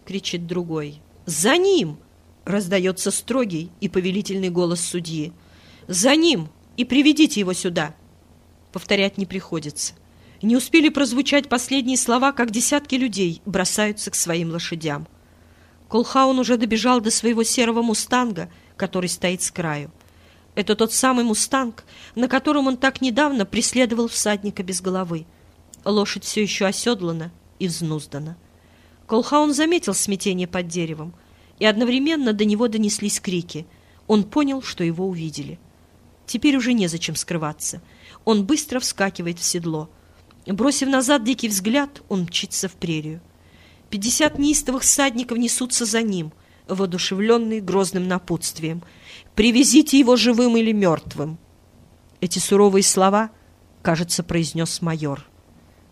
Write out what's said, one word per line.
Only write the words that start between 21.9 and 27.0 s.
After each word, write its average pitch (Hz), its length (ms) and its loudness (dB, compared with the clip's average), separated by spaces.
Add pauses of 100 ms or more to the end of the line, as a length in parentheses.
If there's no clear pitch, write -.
на 247 140 0
котором 269 400 2
он 262 80 0
так 262 260 0
недавно 262 420 0
преследовал 233 640 0
всадника 208 540 -2
без 180 180 -6
головы. 180 460 -4 (580)
Лошадь - 400 0
всё - 160 -2
ещё 202 260 0
осёдлана 175 680 -2 (260)